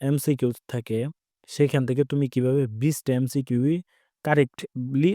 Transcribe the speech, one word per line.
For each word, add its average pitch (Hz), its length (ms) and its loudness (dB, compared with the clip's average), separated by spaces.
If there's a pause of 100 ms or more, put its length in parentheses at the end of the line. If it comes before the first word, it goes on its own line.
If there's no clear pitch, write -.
এমসিকিউ 139 480 0 (180)
থাকে, 113 320 -4 (500)
সেখান 143 360 2
থেকে 131 180 0
তুমি 143 240 0
কিভাবে 131 400 2
বিশটা 131 460 -2
এমসিকিউই 131 640 0 (500)
কারেক্টলি 139 880 0